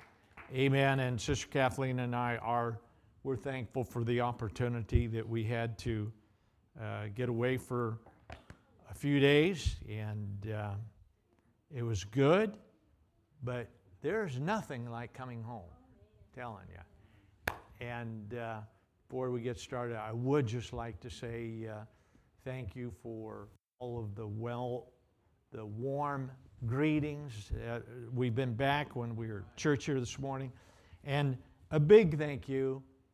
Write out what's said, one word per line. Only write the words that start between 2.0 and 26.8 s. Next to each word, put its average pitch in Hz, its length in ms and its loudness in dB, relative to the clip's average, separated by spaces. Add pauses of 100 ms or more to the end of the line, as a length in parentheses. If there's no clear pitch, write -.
I 120 200 2
are, 117 420 0 (440)
we're 135 140 -2
thankful 131 480 -4
for 120 180 -4
the 120 200 2
opportunity 120 840 0
that 110 200 -4
we 113 160 0
had 117 360 -2
to, 110 300 -2 (720)
uh, 107 340 -6
get 123 140 -2
away 123 300 2
for 120 400 -2 (920)
a 98 40 -10
few 143 260 2
days. 147 560 6 (120)
And, 107 640 -6
uh, 104 180 -4 (1040)
it 120 80 -4
was 113 220 0
good, 156 520 6 (880)
but 123 240 -4 (320)
there's 165 380 -2
nothing 143 520 -4
like 117 220 -8
coming 123 300 -10
home, 110 260 -12 (680)
telling 110 360 -10
you. - 840 -12 (320)
And, 113 480 -8
uh, 113 260 -6 (460)
before 127 240 -2
we 123 120 -2
get 123 160 -4
started, 120 380 -6
I 107 160 -6
would 127 340 4
just 113 260 -4
like 117 280 -8
to 120 100 -12
say, 113 600 -8
uh, 107 140 -10 (600)
thank 127 300 -8
you 123 180 -8 (100)
for 110 460 -10 (300)
all 120 220 -6
of 104 160 -6
the 113 100 -6
well, 120 680 -4 (600)
the 110 120 -8
warm 135 640 -4 (340)
greetings. 143 880 0 (160)